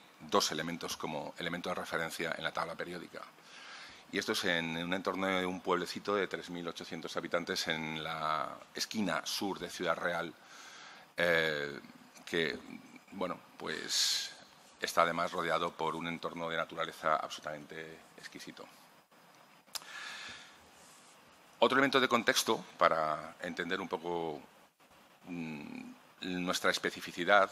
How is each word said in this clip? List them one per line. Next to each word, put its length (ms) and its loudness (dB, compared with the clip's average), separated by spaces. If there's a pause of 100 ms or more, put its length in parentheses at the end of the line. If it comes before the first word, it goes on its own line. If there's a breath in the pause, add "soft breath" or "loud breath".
(200)
dos 320 2
elementos 440 -4
como 420 -6
elemento 320 -4
de 60 -2
referencia 640 -2
en 60 -6
la 80 -2
tabla 240 -4
periódica. 460 -8 (920 loud breath)
Y 80 0
esto 140 0
es 120 0
en 320 2
un 160 -2
entorno 340 0
de 180 2
un 160 -2
pueblecito 540 0
de 120 2
tres 220 -6
mil 180 -6
ochocientos 500 -8
habitantes 500 -2
en 360 -2
la 540 -2 (160)
esquina 520 0
sur 340 -2
de 100 -4
Ciudad 280 0
Real, 360 -2 (840 loud breath)
eh, 600 4 (460)
que, 320 2 (540)
bueno, 280 -4 (180)
pues 760 0 (480)
está 220 4
además 300 4
rodeado 400 2
por 240 0
un 120 -4
entorno 420 -6
de 80 -2
naturaleza 580 0
absolutamente 840 -8 (180)
exquisito. 480 -14 (3000 loud breath)
Otro 180 8
elemento 220 8
de 80 8
contexto 560 4 (140)
para 640 4
entender 380 -2
un 80 -4
poco, 540 -2 (840)
mm, 640 -8 (300)
nuestra 500 2
especificidad, 800 4